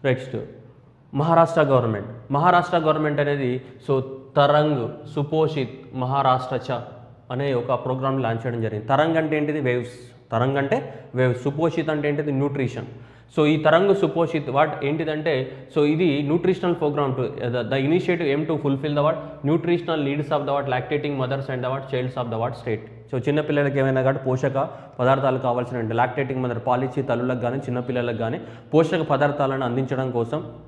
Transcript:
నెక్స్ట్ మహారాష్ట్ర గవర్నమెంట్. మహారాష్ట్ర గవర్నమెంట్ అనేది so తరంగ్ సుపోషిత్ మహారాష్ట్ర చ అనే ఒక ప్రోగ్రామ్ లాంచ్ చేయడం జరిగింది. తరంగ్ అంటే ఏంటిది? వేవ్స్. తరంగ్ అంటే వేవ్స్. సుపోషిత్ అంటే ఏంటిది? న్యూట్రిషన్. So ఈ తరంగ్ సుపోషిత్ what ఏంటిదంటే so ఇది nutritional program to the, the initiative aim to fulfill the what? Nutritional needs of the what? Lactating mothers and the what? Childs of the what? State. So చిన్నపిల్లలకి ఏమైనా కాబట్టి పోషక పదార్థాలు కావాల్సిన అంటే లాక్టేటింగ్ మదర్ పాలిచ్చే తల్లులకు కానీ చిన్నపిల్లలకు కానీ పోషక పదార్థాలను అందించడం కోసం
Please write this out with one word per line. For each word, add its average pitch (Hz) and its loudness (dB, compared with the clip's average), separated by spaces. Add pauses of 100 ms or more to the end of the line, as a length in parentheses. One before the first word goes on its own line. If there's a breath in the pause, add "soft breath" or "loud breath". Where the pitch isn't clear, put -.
నెక్స్ట్ 127 -2 (760)
మహారాష్ట్ర 165 4
గవర్నమెంట్. 117 2 (240)
మహారాష్ట్ర 175 4
గవర్నమెంట్ 151 2
అనేది 135 0 (260 loud breath)
so 135 2 (340)
తరంగ్ 147 4
సుపోషిత్ 151 -2
మహారాష్ట్ర 127 2 (100)
చ 120 -2 (500)
అనే 135 -2
ఒక 120 0
ప్రోగ్రామ్ 131 0
లాంచ్ 113 -2
చేయడం 120 -4
జరిగింది. 107 -4
తరంగ్ 151 2
అంటే 156 0
ఏంటిది? 151 -2
వేవ్స్. 123 -2 (360)
తరంగ్ 131 2
అంటే 143 0 (200 loud breath)
వేవ్స్. 127 2
సుపోషిత్ 156 0
అంటే 147 0
ఏంటిది? 147 0
న్యూట్రిషన్. 135 -2 (520 loud breath)
So 151 6
ఈ 151 2
తరంగ్ 175 6
సుపోషిత్ 165 0
what 147 4 (160)
ఏంటిదంటే 151 -2 (240 loud breath)
so 147 4
ఇది 147 2
nutritional 180 2
program 143 0
to 127 0
the, 120 -4 (100)
the 135 2
initiative 170 2
aim 151 0
to 156 0 (100)
fulfill 143 0
the 143 2
what? 156 2 (340 loud breath)
Nutritional 165 0
needs 143 -2
of 147 0
the 139 0
what? 139 -2
Lactating 143 -2
mothers 135 -2
and 127 -4
the 127 -2
what? 135 -6
Childs 127 -2
of 120 -4
the 113 -4
what? 120 -2 (100)
State. 107 -4 (300)
So 127 0
చిన్నపిల్లలకి 143 0
ఏమైనా 131 2
కాబట్టి 135 0
పోషక 131 0 (300 loud breath)
పదార్థాలు 131 2
కావాల్సిన 123 -2
అంటే 113 -2
లాక్టేటింగ్ 127 0
మదర్ 120 -2
పాలిచ్చే 131 0
తల్లులకు 123 -2
కానీ 120 -2
చిన్నపిల్లలకు 123 -4
కానీ 117 -4 (340 loud breath)
పోషక 160 4
పదార్థాలను 135 0
అందించడం 127 -2
కోసం 120 -2 (240)